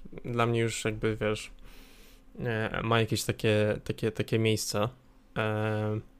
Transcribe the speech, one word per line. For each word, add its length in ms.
dla 200
mnie 140
już 260
jakby, 360
wiesz, 300
e, 440
ma 160
jakieś 240
takie, 600
takie, 280
takie 280
miejsce, 500
e, 640